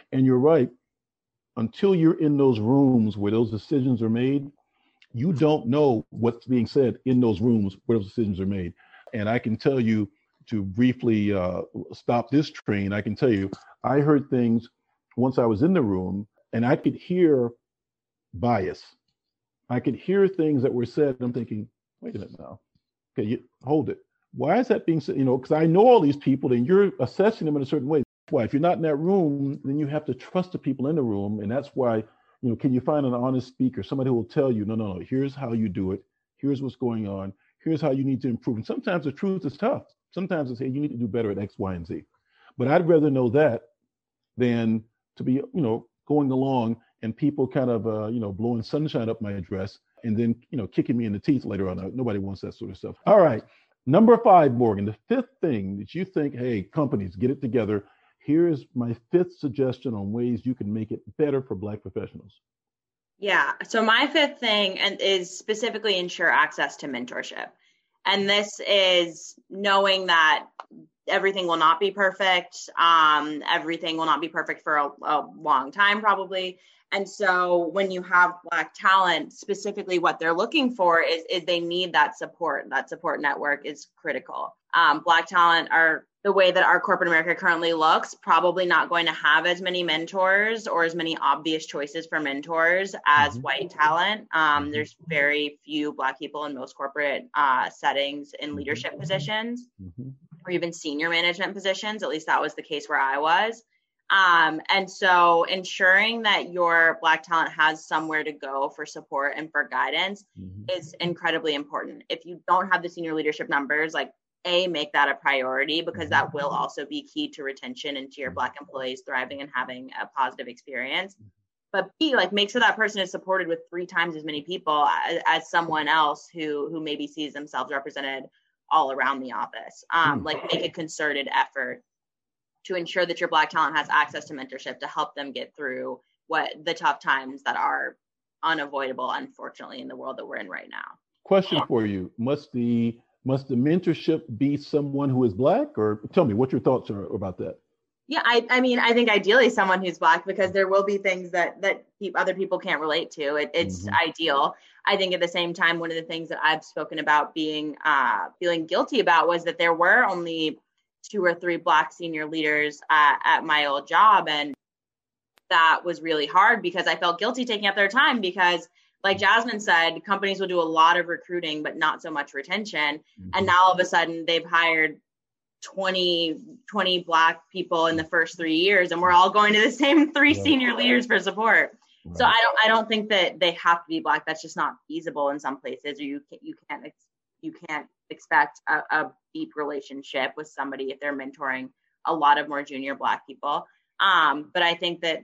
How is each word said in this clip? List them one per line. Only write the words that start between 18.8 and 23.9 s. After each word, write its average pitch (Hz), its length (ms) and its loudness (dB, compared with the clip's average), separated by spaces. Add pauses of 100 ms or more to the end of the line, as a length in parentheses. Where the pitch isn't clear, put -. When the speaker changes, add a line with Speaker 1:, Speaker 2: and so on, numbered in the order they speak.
Speaker 1:
I 123 100 -2
could 120 160 -4
hear 190 320 2
things 156 360 0
that 135 100 0
were 120 120 -2
said, 139 300 0
and 127 60 -10
I'm 120 120 -4
thinking, 113 340 -6 (340)
"Wait 233 140 -12
a 104 40 -8
minute - 200 -14
now. - 200 -18 (580)
Okay, 104 100 -2
you, 120 160 -4 (200)
hold 131 260 0
it. - 100 -8 (340)